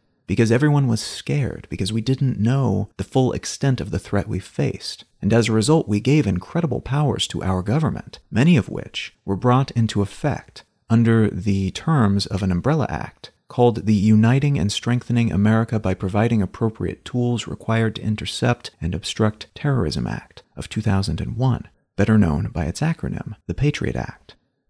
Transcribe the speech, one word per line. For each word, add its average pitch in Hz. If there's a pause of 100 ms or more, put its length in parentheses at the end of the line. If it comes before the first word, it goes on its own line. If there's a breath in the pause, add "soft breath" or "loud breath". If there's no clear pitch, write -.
(260)
because 107
everyone 143
was 113
scared, -
because 95
we 113
didn't 131
know 110
the 98
full 131
extent -
of 87
the -
threat -
we 107
faced. - (160)
And 104
as 113
a -
result, 113
we 104
gave 139
incredible 120
powers 139
to -
our 92
government, 110 (100)
many 151
of 107
which - (120)
were 98
brought 123
into 110
effect - (240)
under 113
the 98
terms 104
of 95
an 95
umbrella 123
act - (160)
called 120
the 107
Uniting 113
and 98
Strengthening 120
America 107
by 95
Providing 107
Appropriate 101
Tools 120
Required 113
to -
Intercept 107 (100)
and 85
Obstruct -
Terrorism 90
Act - (140)
of -
two -
thousand 95
and 117
one. 123 (280)
Better 107
known 85
by 85
its 80
acronym, - (100)
the -
Patriot -
Act, - (340)